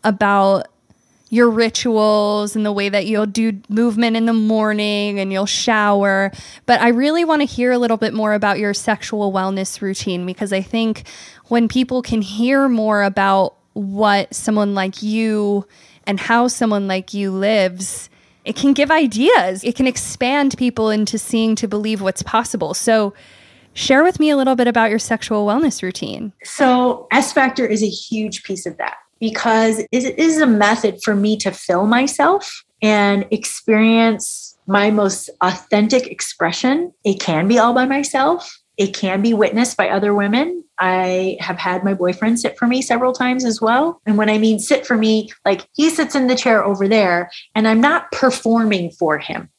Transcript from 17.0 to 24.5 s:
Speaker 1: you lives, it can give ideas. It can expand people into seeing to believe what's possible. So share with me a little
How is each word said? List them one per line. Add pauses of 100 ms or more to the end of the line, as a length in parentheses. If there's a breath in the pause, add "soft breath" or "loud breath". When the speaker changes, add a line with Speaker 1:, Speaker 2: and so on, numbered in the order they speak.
Speaker 1:
you
lives, (360 soft breath)
it
can
give
ideas.
It
can
expand
people
into
seeing
to
believe
what's
possible.
So (640 soft breath)
share
with
me
a
little